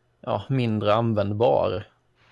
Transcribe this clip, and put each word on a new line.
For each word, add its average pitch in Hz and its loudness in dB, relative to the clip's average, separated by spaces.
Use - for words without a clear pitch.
ja, 110 -4
mindre 107 0
användbar. 107 0